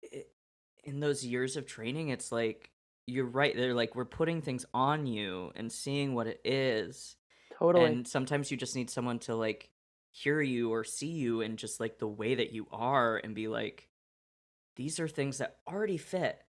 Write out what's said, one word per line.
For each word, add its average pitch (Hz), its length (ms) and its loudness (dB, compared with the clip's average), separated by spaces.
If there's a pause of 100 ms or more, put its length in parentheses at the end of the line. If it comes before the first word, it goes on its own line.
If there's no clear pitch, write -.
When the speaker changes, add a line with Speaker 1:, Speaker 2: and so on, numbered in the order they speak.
Speaker 1:
i-, - 220 -14 (580)
in 143 160 -8
those 143 260 0
years 127 320 0
of 139 80 -6
training, 139 440 -4
it's 123 220 -4
like, 113 400 0 (360)
you're 127 180 0
right, 131 300 4
they're 123 180 2
like, 117 220 2
"We're 123 100 -2
putting 165 360 0
things 127 320 -4
on 143 340 2
you 95 480 -4
and 113 160 -6
seeing 139 420 -2
what 117 140 0
it - 180 -6
is." 127 720 0 (340)
Speaker 2:
Totally. 170 480 6
Speaker 1:
And 120 80 -6
sometimes 143 440 0
you 135 60 -2
just 123 180 -4
need 123 160 -2
someone 120 300 -2
to, 117 140 -2
like, 110 360 -2 (400)
hear 151 300 2
you 120 320 2
or 113 120 0
see - 260 -6
you 120 300 0
in 110 160 -2
just, - 240 -8
like, 110 180 -4
the 110 80 -2
way 107 280 0
that 117 180 0
you 110 180 -6
are 120 460 4
and 107 180 -6
be 110 140 -4
like, 110 400 -4 (880)
"These 143 240 -6
are 160 80 -2
things 139 300 -4
that - 280 -6
already 196 300 -2
fit. - 520 -2